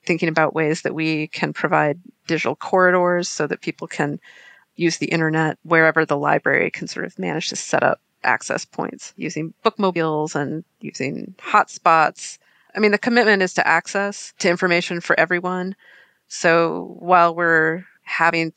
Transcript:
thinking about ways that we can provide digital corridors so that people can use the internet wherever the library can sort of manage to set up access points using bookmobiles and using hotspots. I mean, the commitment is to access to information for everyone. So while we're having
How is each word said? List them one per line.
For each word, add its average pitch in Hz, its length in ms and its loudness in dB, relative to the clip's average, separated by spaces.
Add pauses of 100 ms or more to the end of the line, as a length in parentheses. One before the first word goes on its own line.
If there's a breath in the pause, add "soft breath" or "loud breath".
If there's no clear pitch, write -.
thinking 170 240 0
about 160 240 2
ways 160 280 0
that - 120 -4
we 156 340 -2
can 151 260 -4
provide 151 460 0 (280)
digital 156 280 -2
corridors 180 760 2
so 151 180 -4
that - 140 -6
people - 260 -10
can 147 320 -4 (560 loud breath)
use 165 220 0
the 151 100 -4
internet 160 560 0
wherever 160 420 4
the 143 120 0
library 147 520 2
can - 180 -10
sort - 180 -8
of 175 120 -12
manage 170 320 -4
to - 60 -8
set - 260 -2
up - 180 2 (240)
access - 420 -2
points - 500 -10
using 160 380 -8 (120)
bookmobiles 160 720 -2
and 151 280 -4 (160)
using - 600 -8
hotspots. - 1000 2 (380 soft breath)
I - 40 -4
mean, 214 120 -2
the 208 60 2
commitment 220 440 2
is 180 140 -2
to - 120 0
access 196 720 -2
to 190 100 2
information 175 520 0
for - 180 -10
everyone. 180 560 -4 (520 soft breath)
So 170 720 0
while 170 340 4
we're 165 520 0 (180)
having 165 540 0